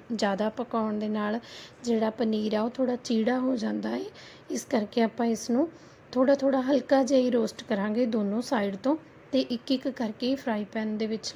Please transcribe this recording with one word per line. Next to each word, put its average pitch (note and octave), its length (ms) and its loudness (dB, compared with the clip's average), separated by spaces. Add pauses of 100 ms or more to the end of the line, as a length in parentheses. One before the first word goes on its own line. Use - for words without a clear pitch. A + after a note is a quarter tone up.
(140)
ਜ਼ਿਆਦਾ G#3 360 0
ਪਕਾਉਣ A3 500 -2
ਦੇ G#3+ 100 -2
ਨਾਲ G#3+ 300 -2 (440)
ਜਿਹੜਾ A3 260 2
ਪਨੀਰ G#3+ 460 0
ਆ G#3+ 60 2
ਉਹ A#3 80 0
ਥੋੜ੍ਹਾ B3 260 0
ਚੀੜਾ A#3+ 440 2
ਹੋ B3+ 160 0
ਜਾਂਦਾ G#3+ 340 -2
ਹੈ, A#3+ 120 -4 (500)
ਇਸ B3+ 140 -6
ਕਰਕੇ A3 360 0
ਆਪਾਂ A3+ 240 0
ਇਸ A3+ 240 -2
ਨੂੰ C4+ 180 2 (440)
ਥੋੜ੍ਹਾ C4 240 4
ਥੋੜ੍ਹਾ C4+ 260 2
ਹਲਕਾ C4+ 420 4
ਜਿਹਾ B3+ 160 4
ਹੀ B3 100 4
ਰੋਸਟ A3+ 340 0
ਕਰਾਂਗੇ G#3+ 420 0
ਦੋਨੋਂ G#3+ 360 0
ਸਾਈਡ G3+ 340 -2
ਤੋਂ। C4 200 0 (380)
ਤੇ C4 80 4
ਇੱਕ B3 300 -4
ਇੱਕ C4 180 0
ਕਰਕੇ A#3+ 460 -2
ਫਰਾਈ A3 280 -2
ਪੈਨ G#3+ 340 -4
ਦੇ A3 100 -2
ਵਿੱਚ A3 280 -6